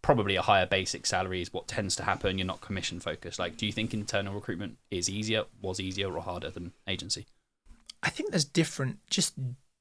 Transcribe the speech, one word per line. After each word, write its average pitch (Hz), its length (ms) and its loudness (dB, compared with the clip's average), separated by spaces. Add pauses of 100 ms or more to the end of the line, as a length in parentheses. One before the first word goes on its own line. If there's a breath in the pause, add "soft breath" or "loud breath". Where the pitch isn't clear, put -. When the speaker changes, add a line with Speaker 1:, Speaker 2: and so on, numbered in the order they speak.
Speaker 1:
probably 104 320 6
a 87 80 4
higher 95 240 8
basic - 400 0
salary 92 340 0
is 82 120 -6
what 90 140 -6
tends 98 280 -2
to - 80 -4
happen. 95 340 2
You're 95 80 0
not 95 160 -4
commission 92 380 -4
focused. - 400 -6
Like, 85 180 -2
do 107 80 -2
you 104 60 2
think 110 240 -2
internal 101 400 -2
recruitment 101 420 -6 (140)
is 90 180 0
easier, 107 360 0 (140)
was 92 200 -4
easier 95 340 -2
or 80 80 -4
harder 87 300 -6
than 87 220 -10 (140)
agency? 90 380 -4 (800)
Speaker 2:
I - 80 0
think 392 180 -4
there's 160 160 2
different, 151 540 0 (100)
just - 240 0 (480)